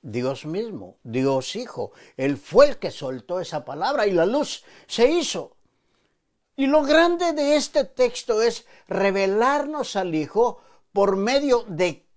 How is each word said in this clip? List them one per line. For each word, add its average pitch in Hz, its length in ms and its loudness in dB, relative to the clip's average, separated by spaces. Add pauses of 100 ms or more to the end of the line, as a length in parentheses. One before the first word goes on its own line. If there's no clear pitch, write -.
Dios 123 440 -6
mismo, 160 580 -10
Dios 131 520 -2
Hijo. 160 360 -10 (240)
Él 135 200 -2
fue 202 320 6
el - 100 -4
que 165 120 -8
soltó 135 500 -8
esa 160 240 -8
palabra 208 420 -2
y 202 60 0
la 170 140 4
luz 247 380 -2 (220)
se 240 240 2
hizo. 302 460 -4 (1000)
Y 269 100 0
lo 302 160 4
grande 339 500 4
de 294 240 2
este 277 280 0
texto 240 580 0
es 233 240 -2 (220)
revelarnos 208 1080 0
al 185 180 -4
Hijo 156 460 0 (320)
por 196 240 2
medio 247 520 2
de 170 360 -2 (120)